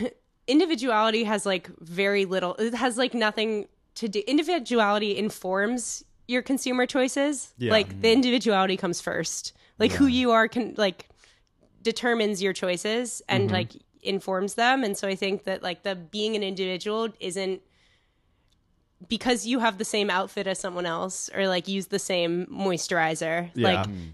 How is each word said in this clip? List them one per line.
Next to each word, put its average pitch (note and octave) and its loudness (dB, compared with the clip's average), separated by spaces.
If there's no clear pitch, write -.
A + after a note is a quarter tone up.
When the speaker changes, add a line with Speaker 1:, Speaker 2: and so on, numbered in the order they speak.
Speaker 1:
<laughs> - -20
individuality A#3 4
has, G#3 0
like, F#3 -2
very G3 2
little, F3+ 0
it A3+ 0
has, A#3+ 0
like, B3+ 0
nothing G#3+ 0
to A3+ -4
do. G3 -2
Individuality A#3 2
informs G#3 -2
your B3 0
consumer B3+ 0
choices. C4+ 0
Speaker 2:
Yeah. B2 0
Speaker 1:
Like, G#3+ 4
the F#2+ -10
Speaker 3:
Mm-hmm. G3 -6
Speaker 1:
individuality A3+ 4
comes F3+ -2
first. - -6
Like, - 4
who C#4 4
Speaker 3:
Yeah. B3+ 4
Speaker 1:
you B3 4
are A3 6
can, A#3 -4
like, G3 0
determines A3 0
your G3 2
choices G#3+ -4
and, G3+ 2
Speaker 2:
Mm-hmm. - 0
Speaker 1:
like, - -2
informs F#3+ -2
them. B3+ 4
And G3+ -2
so - -4
I F#3+ -2
think G3 -4
that, F#3+ -4
like, F3 -6
the G3 -2
being G#3 -4
an G#3 -2
individual F#3+ -4
isn't F#3 -4
because A#3+ 0
you B3 0
have A3 0
the G#3+ -4
same G3+ 0
outfit F#3+ -2
as F#3+ -2
someone F3+ -6
else F3 -6
or, G3 0
like, F3+ 0
use F#3+ -4
the G3 -2
same F3 -2
moisturizer. E3+ -2
Speaker 2:
Yeah. A2+ 4
Speaker 1:
Like, F#2+ 0
Speaker 3:
Mm. G2 -8